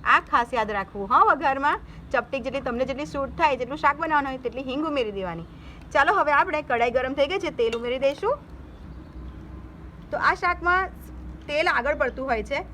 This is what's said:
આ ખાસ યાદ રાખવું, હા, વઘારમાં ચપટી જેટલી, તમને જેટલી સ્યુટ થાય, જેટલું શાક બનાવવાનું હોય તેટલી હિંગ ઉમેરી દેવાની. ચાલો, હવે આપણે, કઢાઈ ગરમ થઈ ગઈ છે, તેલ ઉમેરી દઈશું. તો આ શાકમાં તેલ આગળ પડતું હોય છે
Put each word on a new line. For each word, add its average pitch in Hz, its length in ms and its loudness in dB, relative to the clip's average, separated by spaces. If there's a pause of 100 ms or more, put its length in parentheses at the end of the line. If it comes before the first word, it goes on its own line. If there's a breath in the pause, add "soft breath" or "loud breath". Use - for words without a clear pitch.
(140)
આ 320 60 8 (120)
ખાસ 240 220 2
યાદ 214 240 0
રાખવું, 196 340 -6
હા, 320 180 8
વઘારમાં 294 480 2 (360 loud breath)
ચપટી 247 320 0
જેટલી, 262 200 -4
તમને 247 240 -2
જેટલી 285 220 -6
સ્યુટ 269 260 -4
થાય, 285 240 4
જેટલું 254 220 -6
શાક 294 180 4
બનાવવાનું 294 300 2
હોય 254 160 -8
તેટલી 254 240 -6
હિંગ 294 180 -2
ઉમેરી 233 300 -2
દેવાની. 170 280 -6 (460 loud breath)
ચાલો, 320 240 6
હવે 302 220 4
આપણે, 302 240 2
કઢાઈ 240 340 0
ગરમ 262 160 0
થઈ 277 180 2
ગઈ 381 140 0
છે, 302 60 -2 (100)
તેલ 226 180 0
ઉમેરી 247 240 -2
દઈશું. 330 320 2 (1800)
તો 294 60 -4
આ 330 180 4
શાકમાં 359 560 2 (560)
તેલ 302 200 2
આગળ 285 280 2
પડતું 262 300 -2
હોય 226 180 0
છે 277 160 -4 (140)